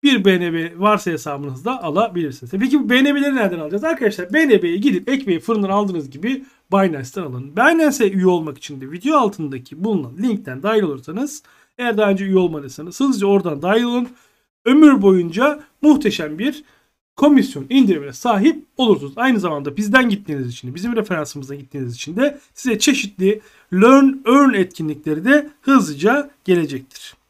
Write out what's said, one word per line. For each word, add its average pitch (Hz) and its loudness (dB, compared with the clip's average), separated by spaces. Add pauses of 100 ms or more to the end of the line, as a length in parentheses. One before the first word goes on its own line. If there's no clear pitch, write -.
bir 254 0
B 190 2
N 175 -4
B 165 -6
varsa 196 0
hesabınızda 147 -8
alabilirsiniz. 165 -4
Peki 262 2
bu 220 -4
B 254 4
N 285 2
B'leri 277 -2
nereden 190 -2
alacağız? 165 -6
Arkadaşlar 208 -4
B 311 2
N 214 4
B'yi 175 -2
gidip 208 0
ekmeği 254 -2
fırından 208 -2
aldığınız 190 -4
gibi 240 -6 (280)
Binance'ten 180 -2
alın. 139 -12
Binance'e 285 2
üye 190 0
olmak 160 0
için 139 -14
de 131 -14
video 196 -2
altındaki 160 -4
bulunan 165 -4
linkten 190 -4
dahil 214 0
olursanız, 170 -8 (360)
eğer 240 -2
daha 208 2
önce 196 0
üye 190 2
olmadıysanız 160 -4
hızlıca 254 0
oradan 175 0
dahil 208 0
olun. 240 -2 (560)
Ömür 269 8
boyunca 190 2 (220)
muhteşem 202 2
bir 285 -6 (520)
komisyon 262 4
indirimine 185 2
sahip 247 0 (120)
olursunuz. 185 0
Aynı 240 0
zamanda 147 -6
bizden 214 2
gittiğiniz 147 -6
için, 123 -12
bizim 226 -6
referansımızdan 147 -8
gittiğiniz 131 -10
için 160 -12
de 285 -2 (160)
size 226 -4
çeşitli 208 -2 (320)
Learn, 254 6 (200)
Earn 269 4
etkinlikleri 165 -4
de 294 2 (100)
hızlıca 233 0 (140)
gelecektir. 151 -4 (160)